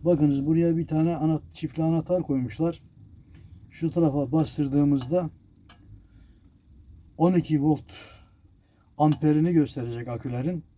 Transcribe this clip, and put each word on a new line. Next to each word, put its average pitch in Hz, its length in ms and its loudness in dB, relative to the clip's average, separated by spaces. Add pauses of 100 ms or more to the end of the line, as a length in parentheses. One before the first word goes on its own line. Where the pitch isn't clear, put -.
Bakınız 147 420 2
buraya 165 300 2
bir 170 100 -2
tane 160 300 0
ana-, 156 240 0 (140)
çiftli 160 280 -6
anahtar 165 400 0
koymuşlar. 143 580 -4 (920)
Şu 160 200 -4
tarafa 143 420 0
bastırdığımızda 143 1000 0 (1900)
on 175 160 4
iki 151 280 0
volt 147 300 0 (1040)
amperini 151 540 2
gösterecek 120 560 -2
akülerin. 127 560 -6 (120)